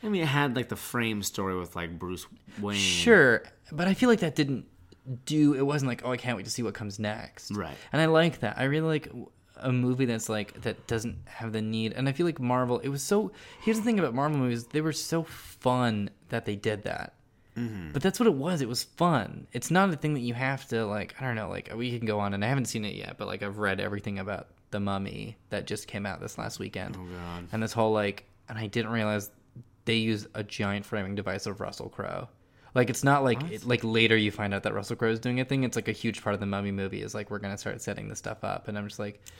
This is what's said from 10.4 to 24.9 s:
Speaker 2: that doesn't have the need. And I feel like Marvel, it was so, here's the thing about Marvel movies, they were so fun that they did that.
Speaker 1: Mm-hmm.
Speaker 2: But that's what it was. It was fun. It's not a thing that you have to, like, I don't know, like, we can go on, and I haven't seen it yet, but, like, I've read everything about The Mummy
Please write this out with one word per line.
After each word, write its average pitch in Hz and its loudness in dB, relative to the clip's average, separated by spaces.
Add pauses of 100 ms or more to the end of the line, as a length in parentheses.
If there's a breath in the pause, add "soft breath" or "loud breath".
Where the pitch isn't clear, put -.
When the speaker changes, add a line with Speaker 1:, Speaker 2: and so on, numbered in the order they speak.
Speaker 2:
that - -4
doesn't 110 -2
have 113 -8
the 110 0
need. 110 0
And 135 0
I - 2
feel 170 0
like 160 -2
Marvel, 123 2
it 135 -4
was 139 -4
so, 202 2 (300 loud breath)
here's 220 2
the 208 -2
thing 226 4
about 139 2
Marvel 143 2
movies, 120 0
they 151 -2
were 160 0
so 165 -2
fun 123 0 (200)
that 113 -2
they 104 -2
did 104 -2
that. - -6 (440)
Speaker 1:
Mm-hmm. 104 -6
Speaker 2:
But 139 0
that's 185 2
what 233 6
it 190 8
was. 143 0
It 120 0
was 120 -2
fun. - 0
It's 123 -4
not 190 6
a 160 0
thing 151 0
that 131 -2
you 120 -2
have 131 -4
to, 113 0
like, 101 -4
I - -4
don't 123 -2
know, 107 -4
like, 95 -8
we 120 -4
can 113 -4
go 104 2
on, 101 0
and 101 0
I 113 2
haven't 135 2
seen 110 -4
it 104 -6
yet, 101 -10
but, 104 -6
like, 98 -6
I've 101 -6
read 98 2
everything 98 -4
about 98 -6 (240)
The 104 -2
Mummy 101 -4 (140)